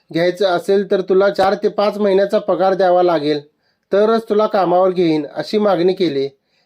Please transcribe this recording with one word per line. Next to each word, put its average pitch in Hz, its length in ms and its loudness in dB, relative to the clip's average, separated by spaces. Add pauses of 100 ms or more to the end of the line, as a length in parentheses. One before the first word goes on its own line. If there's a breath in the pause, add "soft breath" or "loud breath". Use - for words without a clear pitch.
(120 soft breath)
घ्यायचं 175 340 0
असेल 185 440 0
तर 196 100 0
तुला 196 300 2
चार 190 240 0
ते 202 140 -2
पाच 208 300 -2
महिन्याचा 196 400 0
पगार 190 360 0
द्यावा 180 280 2
लागेल, 151 380 0 (520)
तरच 214 360 2
तुला 214 180 0
कामावर 185 440 2
घेईन," 160 360 0 (100)
अशी 180 220 -4
मागणी 190 340 2
केली. 143 360 -2 (380)